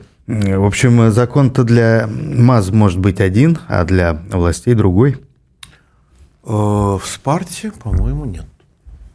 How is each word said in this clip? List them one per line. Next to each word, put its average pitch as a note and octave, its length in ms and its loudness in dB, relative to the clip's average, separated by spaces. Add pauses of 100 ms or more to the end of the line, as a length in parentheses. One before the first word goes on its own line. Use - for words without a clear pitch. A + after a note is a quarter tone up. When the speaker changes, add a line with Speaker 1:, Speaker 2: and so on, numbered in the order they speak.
(280)
Speaker 1:
в G2 380 -2
общем, A#2 460 2
закон-то B2 520 0
для A2+ 460 2
масс A#2+ 600 2
может G2+ 300 2
быть F#2 220 0
один, A#2+ 360 2 (120)
а F2+ 160 0
для F2 280 0 (160)
властей F2 440 -2
другой. G#2 420 2 (1300)
Speaker 2:
Э, - 80 -12
в G#2 540 0
Спарте, F3+ 640 -6
по-моему, C3+ 540 -4
нет. F2+ 200 -12 (680)